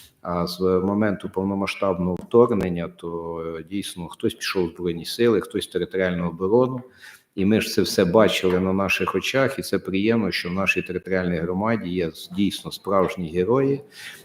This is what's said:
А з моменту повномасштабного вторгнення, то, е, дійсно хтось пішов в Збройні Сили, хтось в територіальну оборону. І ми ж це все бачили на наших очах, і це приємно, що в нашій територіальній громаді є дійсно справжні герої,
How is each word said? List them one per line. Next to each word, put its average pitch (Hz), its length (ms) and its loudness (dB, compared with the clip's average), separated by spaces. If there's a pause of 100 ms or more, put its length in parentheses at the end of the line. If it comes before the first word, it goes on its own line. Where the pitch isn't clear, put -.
(280)
А 87 200 -2
з - 140 -8
моменту 92 680 2
повномасштабного 95 840 -2
вторгнення, 90 720 2
то, 85 520 -10 (200)
е, 80 100 -12
дійсно 90 380 -8
хтось - 260 -4
пішов - 340 -2
в - 20 -6
Збройні 85 360 -4
Сили, 117 360 2
хтось - 260 -6
в - 40 -20
територіальну 87 580 -2
оборону. 120 520 0 (540)
І 95 100 0
ми 104 160 4
ж - 80 -4
це - 120 0
все 95 240 2
бачили 90 540 4
на 95 140 0
наших 95 420 0
очах, 127 440 0
і - 20 -4
це 95 180 -2
приємно, 101 520 0
що - 180 -4
в 87 40 -4
нашій 92 280 0
територіальній 90 560 -2
громаді 92 520 -2
є 87 220 -2 (240)
дійсно 95 360 -2
справжні 92 600 0
герої, 135 500 2 (440)